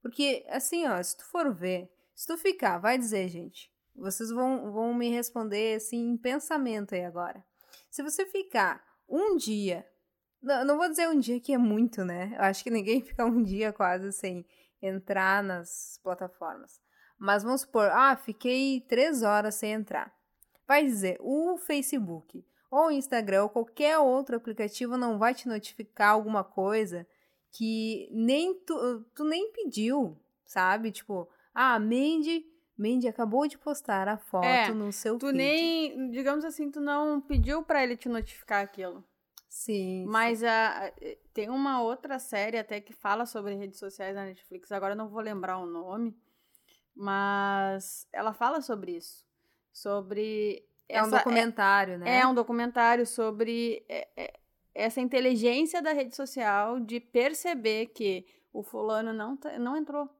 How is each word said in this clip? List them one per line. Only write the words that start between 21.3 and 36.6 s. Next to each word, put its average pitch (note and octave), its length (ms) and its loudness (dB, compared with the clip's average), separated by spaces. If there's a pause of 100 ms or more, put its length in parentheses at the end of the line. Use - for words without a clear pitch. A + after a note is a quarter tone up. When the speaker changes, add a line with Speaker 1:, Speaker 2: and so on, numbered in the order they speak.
Speaker 1:
Facebook, A#3 880 -4 (240)
ou D4+ 180 6
o D#4+ 40 4
Instagram, A3+ 520 2
ou G#3 60 0
qualquer C#4+ 500 2
outro C4+ 360 4
aplicativo A3+ 600 -4
não A#3+ 200 0
vai A3+ 160 4
te - 140 -8
notificar G#3+ 640 2
alguma G#3+ 320 2
coisa F#3+ 640 -2 (440)
que A3 600 -4
nem C#4 420 2 (120)
tu, A#3+ 400 -4 (100)
tu D4 80 -6
nem E4+ 300 -2
pediu, A#3 680 -2 (260)
sabe? G3+ 460 0
Tipo, F#3 380 -8 (240)
ah, B3 260 4
Mandy, D4+ 680 0 (320)
Mandy A#3+ 300 0
acabou A#3+ 400 0
de C#4+ 100 -8
postar G#3 520 -2
a G#3 80 -2
foto F#3 280 -2
Speaker 2:
É, A#3+ 240 4
Speaker 1:
no G#3+ 220 -2
seu A3 260 -2
Speaker 2:
tu C4 100 -4
Speaker 1:
feed. C#4 100 2
Speaker 2:
nem, D4+ 760 0
digamos C#4 320 0
assim, D#4 260 -6